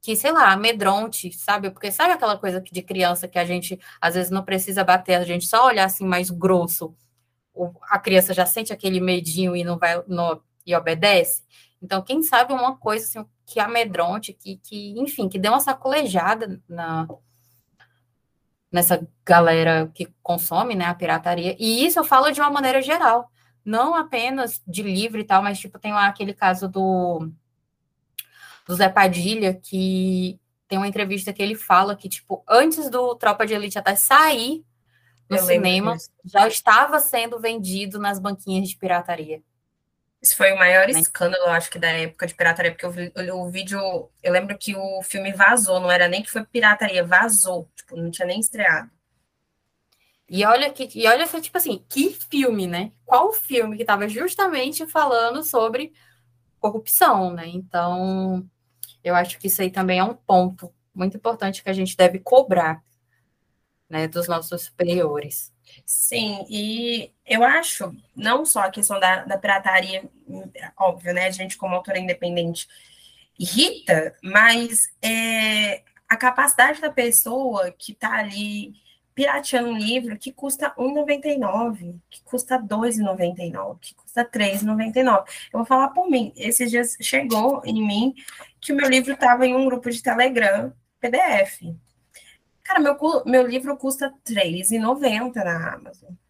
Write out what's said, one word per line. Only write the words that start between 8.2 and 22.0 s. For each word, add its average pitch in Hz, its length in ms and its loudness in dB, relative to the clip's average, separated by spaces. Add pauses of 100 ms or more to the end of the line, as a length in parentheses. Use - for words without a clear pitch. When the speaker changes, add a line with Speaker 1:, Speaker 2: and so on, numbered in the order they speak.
Speaker 1:
já 180 120 2
sente 220 260 -4
aquele 190 280 -2
medinho 180 540 -2
e 175 80 -4
não 175 160 -4
vai, 175 300 0
não, 175 340 -2 (240)
e 175 80 0
obedece? 165 680 2 (380)
Então, 185 220 -6
quem 277 200 -2
sabe 254 300 2
uma 254 240 -2
coisa 214 280 -4
assim, 214 260 -12 (160)
que - 140 -6
amedronte, 208 720 -2
que, 190 240 -16
que, 202 420 -14
enfim, 262 300 -4
que 190 100 -6
dê 196 100 0
uma 254 120 4
sacolejada 226 1080 -2
na, 165 400 -6 (1600)
nessa 170 360 2 (180)
galera 165 680 6
que - 180 -10 (100)
consome, 175 520 -2
né, 180 120 -2
a 175 80 -2
pirataria. 175 640 -2
E 226 280 2
isso 349 120 2
eu 311 60 2